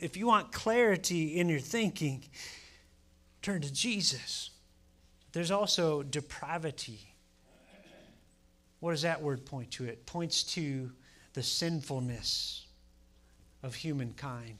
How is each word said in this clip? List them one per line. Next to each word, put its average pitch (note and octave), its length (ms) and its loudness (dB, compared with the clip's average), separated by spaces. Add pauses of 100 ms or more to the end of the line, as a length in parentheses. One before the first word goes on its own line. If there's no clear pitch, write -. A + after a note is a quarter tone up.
if E3 160 -4
you G3+ 100 0
want G#3+ 260 6
clarity F3+ 840 4
in F3 100 6
your D3+ 120 4
thinking, D#3 640 0 (1160)
turn F#3+ 220 -2
to C#3 100 -4
Jesus. E3+ 800 0 (840)
There's E3 180 0
also F3+ 520 4
depravity. C#3+ 1120 -6 (1700)
What E3 100 -2
does D#3 120 0
that D#3+ 200 0
word C3+ 240 -2
point B2+ 260 -8
to? - 120 -6
It A#2 220 -8
points E3+ 360 0 (120)
to C3+ 360 -2 (420)
the C3 100 -6
sinfulness C3 1200 -2 (960)
of B2+ 120 -8
humankind. B2 840 -6